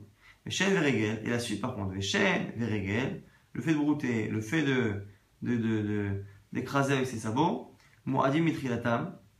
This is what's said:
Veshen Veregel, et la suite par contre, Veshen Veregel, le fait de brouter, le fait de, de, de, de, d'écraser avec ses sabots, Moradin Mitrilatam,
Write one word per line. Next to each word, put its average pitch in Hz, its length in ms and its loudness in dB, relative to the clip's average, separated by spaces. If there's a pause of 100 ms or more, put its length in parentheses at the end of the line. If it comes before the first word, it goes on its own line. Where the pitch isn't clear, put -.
(440)
Veshen 190 280 0
Veregel, 113 520 2
et 120 60 -2
la 120 80 2
suite 107 220 -4
par 117 140 -4
contre, 95 200 -4
Veshen 185 600 0
Veregel, 107 680 -2 (300)
le - 100 -6
fait 160 100 2
de 151 60 2
brouter, 131 500 0
le 107 120 -2
fait 156 220 0
de, 117 420 2 (380)
de, 120 140 0
de, 113 260 2
de, 101 420 -2 (280)
d'écraser 135 420 0
avec 127 120 2
ses 117 120 -6
sabots, 139 560 0 (300)
Moradin 135 360 2
Mitrilatam, 135 760 0 (240)